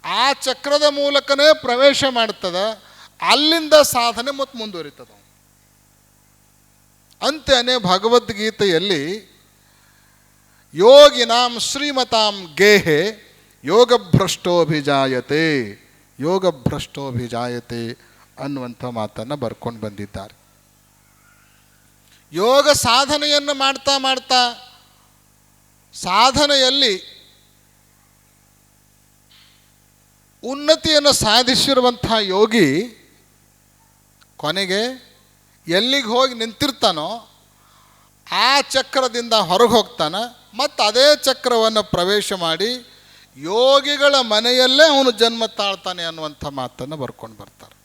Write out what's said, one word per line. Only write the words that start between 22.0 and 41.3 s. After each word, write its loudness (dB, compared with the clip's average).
ಯೋಗ 2
ಸಾಧನೆಯನ್ನು 0
ಮಾಡ್ತಾ -2
ಮಾಡ್ತಾ -2
ಸಾಧನೆಯಲ್ಲಿ 0
ಉನ್ನತಿಯನ್ನು 0
ಸಾಧಿಸಿರುವಂಥ 0
ಯೋಗಿ 0
ಕೊನೆಗೆ -4
ಎಲ್ಲಿಗೆ -2
ಹೋಗಿ 0
ನಿಂತಿರ್ತಾನೋ -4
ಆ 2
ಚಕ್ರದಿಂದ -4
ಹೊರಗೆ 2
ಹೋಗ್ತಾನೆ, -2
ಮತ್ತು -4
ಅದೇ 4
ಚಕ್ರವನ್ನು -2